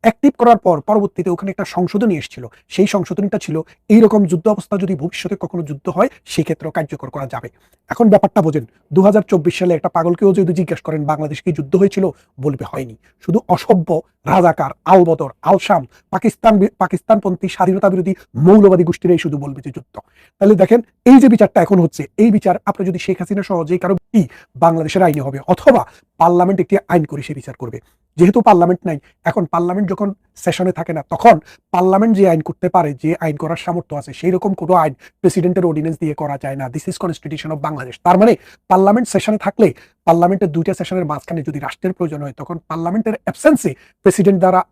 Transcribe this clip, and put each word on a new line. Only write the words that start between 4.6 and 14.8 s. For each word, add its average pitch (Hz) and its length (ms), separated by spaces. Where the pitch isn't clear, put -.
যদি 185 180
ভবিষ্যতে 175 460
কখনো 175 220
যুদ্ধ 147 260
হয়, 185 200
সেক্ষেত্রেও - 460
কার্যকর 147 400
করা 139 160
যাবে। 123 220
এখন 233 200
ব্যাপারটা 202 340
বোঝেন, 151 220
দুহাজার 196 300
চব্বিশ 175 360
সালে 180 160
একটা 160 140
পাগলকেও 175 440
যদি 180 200
জিজ্ঞেস 165 280
করেন, 156 240
"বাংলাদেশে 151 400
কি 180 80
যুদ্ধ 147 240
হয়েছিল?" 190 340
বলবে, 135 280
"হয়নি।" 120 280
শুধু 180 280
অসভ্য, 170 520
রাজাকার, 165 440